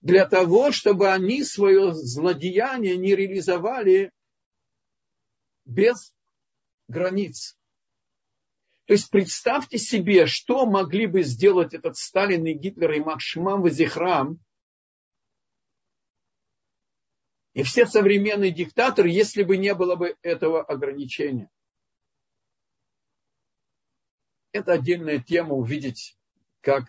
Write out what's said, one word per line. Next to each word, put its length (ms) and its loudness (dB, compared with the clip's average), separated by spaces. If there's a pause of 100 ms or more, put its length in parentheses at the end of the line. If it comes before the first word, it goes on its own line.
Для 260 6
того, 440 4
чтобы 380 2
они 320 0
свое 500 4
злодеяние 1040 -4
не 180 2
реализовали 960 0 (1500)
без 480 0 (720)
границ. 720 -6 (1300)
То 80 2
есть 180 0
представьте 680 -2
себе, 480 4
что 400 -2
могли 400 0
бы 160 0
сделать 500 2
этот 240 -8
Сталин 480 -2
и 80 -4
Гитлер, 400 -4
и 80 -2
Макс 240 -6
Шимам, 380 -4
Вазихрам, 760 0 (3250)
и 100 -4
все 220 2
современные 680 2
диктаторы, 560 0
если 340 0
бы 140 2
не 180 -2
было 220 -2
бы 240 -4
этого 420 -2
ограничения. 880 -8 (3000)
Это 220 0
отдельная 460 -2
тема, 340 -2
увидеть, 640 -8 (440)
как 280 0